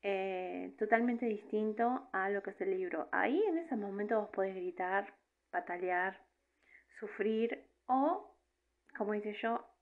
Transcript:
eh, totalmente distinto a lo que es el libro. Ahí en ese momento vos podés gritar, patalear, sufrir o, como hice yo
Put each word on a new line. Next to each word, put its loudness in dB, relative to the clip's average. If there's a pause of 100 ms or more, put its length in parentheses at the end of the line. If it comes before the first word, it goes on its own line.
eh, -2
totalmente 4
distinto 0
a 0
lo 0
que -8
es -12
el 0
libro. -2
Ahí 4
en 2
ese -4
momento 0
vos -4
podés -2
gritar, -2 (380)
patalear, -2 (840)
sufrir 0 (220)
o, 2 (640)
como 0
hice -4
yo -2 (160)